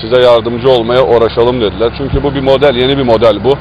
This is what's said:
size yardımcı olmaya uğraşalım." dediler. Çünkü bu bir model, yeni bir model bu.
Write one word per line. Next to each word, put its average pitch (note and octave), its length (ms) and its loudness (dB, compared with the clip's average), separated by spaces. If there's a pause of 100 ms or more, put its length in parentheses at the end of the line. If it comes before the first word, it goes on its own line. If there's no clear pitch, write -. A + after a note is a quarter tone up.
size B2 220 0
yardımcı A#2+ 480 2
olmaya B2 360 0
uğraşalım." A#2 540 0
dediler. G#2+ 380 -2
Çünkü C3+ 240 -4
bu C#3 120 -4
bir C#3 60 -4
model, C3+ 360 2
yeni C3 220 0
bir C#3 40 -2
model A2 420 0
bu. C3 160 2